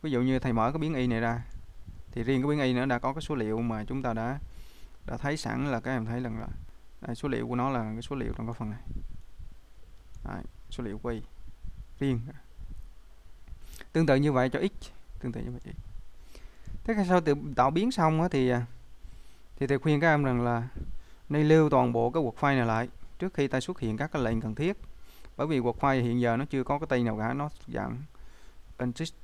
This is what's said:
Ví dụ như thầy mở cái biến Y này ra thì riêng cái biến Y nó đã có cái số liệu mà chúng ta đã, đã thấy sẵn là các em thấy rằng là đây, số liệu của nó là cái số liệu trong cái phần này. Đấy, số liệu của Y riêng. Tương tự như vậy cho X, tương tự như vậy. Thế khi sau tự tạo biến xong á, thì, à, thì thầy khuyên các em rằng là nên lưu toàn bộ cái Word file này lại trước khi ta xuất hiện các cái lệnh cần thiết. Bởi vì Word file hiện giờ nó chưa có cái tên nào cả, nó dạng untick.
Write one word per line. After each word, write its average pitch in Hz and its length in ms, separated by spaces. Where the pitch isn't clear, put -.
Ví 156 100
dụ 123 100
như 131 180
thầy 127 140
mở 117 180
cái 156 80
biến 156 140
Y 127 140
này 117 120
ra 117 240
thì 117 120
riêng 127 180
cái 139 80
biến 147 100
Y 127 140
nó 123 120
đã 123 140
có 135 140
cái 156 80
số 151 140
liệu 110 260
mà 113 220
chúng 131 180
ta 123 120
đã, 120 260
đã - 120
thấy 143 200
sẵn 131 340
là 117 80
các 127 120
em 120 140
thấy 117 140
rằng 113 200
là 107 80
đây, 120 140
số 143 140
liệu 117 180
của 123 80
nó 127 140
là 123 140
cái 113 80
số 139 140
liệu 120 220
trong 113 100
cái 117 60
phần 110 160
này. 107 100
Đấy, 98 200
số - 140
liệu 107 140
của 120 120
Y 110 120
riêng. 131 200
Tương 165 120
tự 143 100
như 147 160
vậy 127 180
cho - 100
X, - 300
tương 127 120
tự 113 100
như 120 100
vậy. - 220
Thế 233 140
khi 202 120
sau 180 120
tự 151 140
tạo 127 160
biến 202 200
xong 160 300
á, 175 100
thì, 131 180
à, 120 160
thì 139 80
thầy 135 100
khuyên 147 220
các 165 80
em 147 160
rằng 123 180
là 120 260
nên 151 180
lưu 156 220
toàn 127 240
bộ 117 160
cái 156 140
Word 120 160
file 139 180
này 120 80
lại 113 240
trước 185 140
khi 139 140
ta 131 120
xuất - 200
hiện 110 180
các 139 140
cái 151 100
lệnh 113 200
cần 110 140
thiết. 170 220
Bởi 143 100
vì 151 120
Word 117 200
file 135 240
hiện 120 180
giờ 117 160
nó 139 80
chưa 131 180
có 143 160
cái 123 100
tên 123 160
nào 107 120
cả, 110 160
nó 143 160
dạng 123 360
untick. 123 460